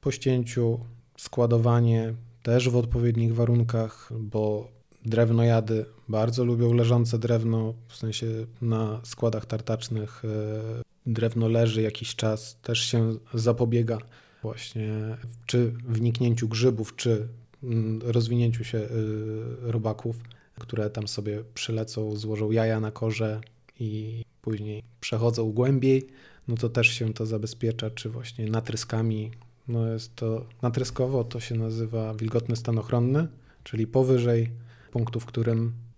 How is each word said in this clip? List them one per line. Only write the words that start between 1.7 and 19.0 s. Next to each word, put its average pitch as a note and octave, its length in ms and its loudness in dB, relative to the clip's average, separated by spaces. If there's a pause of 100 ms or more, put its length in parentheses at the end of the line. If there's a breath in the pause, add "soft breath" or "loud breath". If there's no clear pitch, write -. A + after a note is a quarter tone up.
też B2 260 4
w A#2+ 60 0
odpowiednich A#2 600 2
warunkach, A#2 840 2
bo G#2+ 520 -2 (340)
drewnojady A2+ 800 4 (240)
bardzo A#2 360 2
lubią A#2+ 280 4
leżące A#2+ 460 4
drewno, A2+ 540 0 (140)
w - 80 -20
sensie A2+ 320 -6 (340)
na A2+ 420 0
składach A2+ 420 -2
tartacznych, A2 800 -6
e, G#2+ 560 -4 (240)
drewno A2+ 420 2
leży A2+ 340 4
jakiś - 340 -4
czas, A2 460 -4
też A#2+ 180 -2
się A2+ 360 2 (180)
zapobiega A#2 640 2 (460 loud breath)
właśnie A2 480 -8 (540)
czy A#2+ 280 2 (140)
wniknięciu A#2 600 2
grzybów, A2+ 480 0
czy, A2+ 320 0 (360)
mm, A2 400 0
rozwinięciu A#2 600 2
się, - 140 -4
y, G#2+ 140 -4 (680)